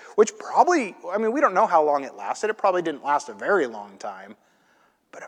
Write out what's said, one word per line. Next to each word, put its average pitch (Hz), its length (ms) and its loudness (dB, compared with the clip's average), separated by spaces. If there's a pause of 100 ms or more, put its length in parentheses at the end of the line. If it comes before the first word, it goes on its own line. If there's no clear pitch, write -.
(160)
which 214 240 4
probably, 269 560 2 (120)
I 185 120 -4
mean, 220 120 0
we 269 80 -2
don't 254 140 4
know 196 140 4
how 170 160 4
long 143 200 2
it 127 120 -12
lasted. 123 340 -6
It 214 80 -8
probably 180 240 0
didn't 160 220 -6
last 143 260 -2
a 110 40 -14
very 139 340 0
long 104 320 -14
time. 101 360 -14 (760)
But - 160 -20